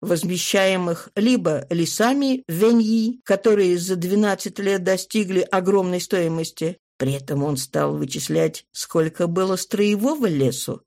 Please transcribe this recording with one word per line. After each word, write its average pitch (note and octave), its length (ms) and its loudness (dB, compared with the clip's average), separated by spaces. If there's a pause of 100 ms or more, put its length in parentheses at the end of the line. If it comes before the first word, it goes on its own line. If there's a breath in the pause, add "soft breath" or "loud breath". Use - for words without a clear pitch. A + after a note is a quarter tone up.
возмещаемых F3+ 1120 0
либо F#3+ 560 2
лесами B3+ 800 0
Веньи, A3 760 2
которые F#3+ 540 2
за F#3 160 -4
двенадцать F#3+ 640 0
лет G3 240 0
достигли F#3+ 580 0
огромной F#3 600 2
стоимости. E3 800 -2 (200)
При C3+ 140 -2
этом C#3 320 -4
он D3 120 -2
стал D3 400 -4
вычислять, D#3 760 -4
сколько D#3+ 560 -2
было F#3+ 260 0
строевого G#3 720 0
лесу, C3+ 600 -2